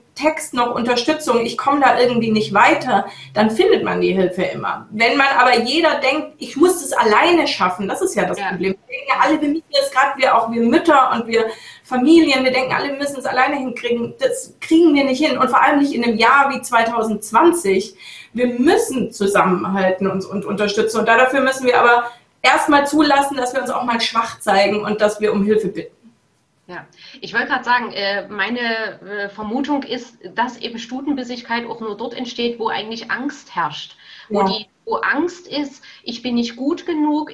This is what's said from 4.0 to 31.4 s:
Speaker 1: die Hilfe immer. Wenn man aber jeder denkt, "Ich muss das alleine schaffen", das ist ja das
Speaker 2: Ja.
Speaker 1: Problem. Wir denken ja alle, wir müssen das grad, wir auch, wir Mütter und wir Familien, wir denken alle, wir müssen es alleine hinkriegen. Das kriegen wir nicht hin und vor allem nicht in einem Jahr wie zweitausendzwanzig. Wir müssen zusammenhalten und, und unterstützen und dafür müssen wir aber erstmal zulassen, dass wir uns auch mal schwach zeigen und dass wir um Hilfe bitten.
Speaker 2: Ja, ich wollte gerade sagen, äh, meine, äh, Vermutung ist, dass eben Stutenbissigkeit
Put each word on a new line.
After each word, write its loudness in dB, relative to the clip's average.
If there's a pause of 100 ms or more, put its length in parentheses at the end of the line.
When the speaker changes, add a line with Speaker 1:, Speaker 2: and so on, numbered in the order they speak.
Speaker 1:
die 2
Hilfe 0
immer. -6
Wenn 0
man 2 (100)
aber 4
jeder 0
denkt, -2
"Ich -12
muss 4
das -8
alleine 4
schaffen", -2
das -4
ist -2
ja 0
das -4
Speaker 2:
Ja. -6
Speaker 1:
Problem. -2 (140)
Wir -12
denken -14
ja 0
alle, 2
wir -2
müssen -4
das 0
grad, 0
wir 4
auch, 0
wir 0
Mütter 4
und -4
wir 2 (380)
Familien, 4
wir 2
denken -2
alle, -2
wir -8
müssen -6
es -8
alleine 0
hinkriegen. -4
Das -4
kriegen 6
wir 4
nicht 0
hin 2
und 2
vor 4
allem 4
nicht 0
in -2
einem 0
Jahr 4
wie -6
zweitausendzwanzig. 0 (380)
Wir 0
müssen 2
zusammenhalten 0
und, -4
und -6
unterstützen -2
und 0
dafür 4
müssen -2
wir 4
aber 4 (360)
erstmal 2
zulassen, 2
dass -2
wir -4
uns -6
auch -4
mal -2
schwach -4
zeigen 2
und -4
dass 0
wir 2
um 0
Hilfe 2
bitten. -10 (760)
Speaker 2:
Ja, -14 (360)
ich -14
wollte -2
gerade -2
sagen, 0
äh, -4
meine, -4 (420)
äh, -8
Vermutung -4
ist, -10 (180)
dass -4
eben -12
Stutenbissigkeit -6